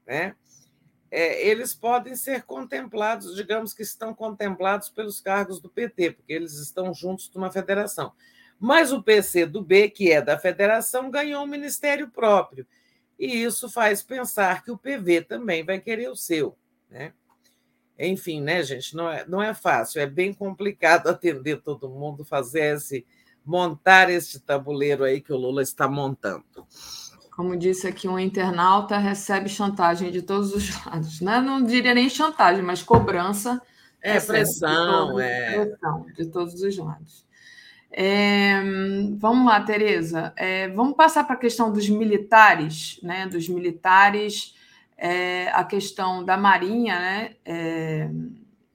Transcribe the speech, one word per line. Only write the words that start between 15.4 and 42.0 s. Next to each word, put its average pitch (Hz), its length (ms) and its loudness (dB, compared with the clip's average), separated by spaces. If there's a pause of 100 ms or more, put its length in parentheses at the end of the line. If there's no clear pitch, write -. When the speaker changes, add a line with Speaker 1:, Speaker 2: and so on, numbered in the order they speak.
Speaker 1:
vai 185 160 -4
querer 233 300 -8
o 254 60 -14
seu, 151 420 -4 (320)
né? 131 240 -16 (840)
Enfim, 165 420 -6
né, 160 220 -2
gente? 131 320 -10
Não 165 120 -6
é, 156 200 -8
não 185 120 -4
é 214 140 -2
fácil, 147 480 0
é 143 60 -2
bem 180 260 -2
complicado 190 760 0
<laughs> 180 40 2
atender 147 480 -4
todo 135 300 -10
mundo, 143 340 -10
fazer 147 500 -2
esse, 139 300 -8 (400)
montar 180 640 6
este 170 300 -2
tabuleiro 139 640 0
aí 127 180 2
que - 100 -10
o 135 60 -2
Lula 131 240 -2
está 139 260 -2
montando. 135 800 -6 (720)
Speaker 2:
Como 180 220 -4
disse 185 300 0
aqui 196 200 -8
um 185 120 -2
internauta, 190 760 2
recebe 196 540 0
chantagem 185 640 0
de 180 100 -4
todos 196 320 -2
os 196 320 -6
lados, 160 340 -8
né? 214 220 0
Não 269 220 0
diria 247 280 2
nem 247 160 4
chantagem, 240 540 2
mas 180 220 -2
cobrança 202 760 2 (400)
Speaker 1:
É, 208 140 -2
Speaker 2:
recebe 208 260 2
de 202 60 4
Speaker 1:
pressão, 165 640 2
Speaker 2:
todos, 127 140 -2
Speaker 1:
é. 127 440 -2
Speaker 2:
pressão 160 400 -6 (100)
de 165 120 -6
todos 175 340 -6
os 196 160 -2
lados. 156 480 -14 (640)
É, 202 720 2 (560)
vamos 247 300 4
lá, 208 140 6
Tereza. 175 760 0
É, 190 340 -4
vamos 240 260 0
passar 311 280 6
pra 262 120 -2
questão 233 360 0
dos 202 180 0
militares, 208 1120 4